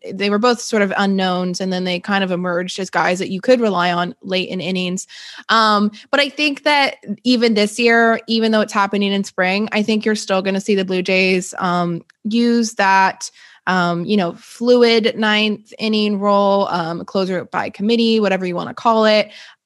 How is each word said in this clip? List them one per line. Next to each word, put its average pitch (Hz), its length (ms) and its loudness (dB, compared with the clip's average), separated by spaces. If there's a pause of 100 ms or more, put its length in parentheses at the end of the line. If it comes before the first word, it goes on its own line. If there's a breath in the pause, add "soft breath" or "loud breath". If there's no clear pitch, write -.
(120)
they 196 180 -2
were 208 80 0
both 240 200 2
sort 214 240 -2
of 196 140 0
unknowns. 185 640 -2
And 190 100 -4
then 185 140 -4
they 180 160 -4
kind 196 240 -2
of 185 60 -4
emerged 180 480 -4
as 190 100 -8
guys 180 300 0
that 190 120 -6
you 185 120 -6
could 254 180 4
rely 180 320 2
on 175 300 -2
late 185 260 -4
in 185 140 -6
innings. 185 440 -4 (440 loud breath)
Um, 214 400 4 (200 loud breath)
but 269 80 2
I 285 120 0
think 294 320 -4
that 285 340 2 (280)
even 233 300 2
this 208 240 0
year, 233 480 4
even 226 260 0
though 214 100 2
it's 208 100 -4
happening 202 400 0
in 196 120 0
spring, 190 480 -2
I 214 100 0
think 214 240 0
you're 214 80 0
still 196 260 -2
gonna 190 220 -2
see 208 120 0
the 190 100 0
Blue 185 180 -2
Jays, 185 560 0
um, 175 440 -2 (220)
use 233 500 0
that, 190 560 2 (360 soft breath)
um, 175 400 0
you 208 100 0
know, 175 180 0
fluid 233 800 2
ninth 214 640 0
inning 214 420 -2
role, 202 480 2
um, 170 360 -4
closer 185 420 -4
by - 220 -4
committee, 226 520 0
whatever 190 260 0
you 175 80 -4
wanna 165 200 -8
call 220 320 2
it. 214 240 2 (360 loud breath)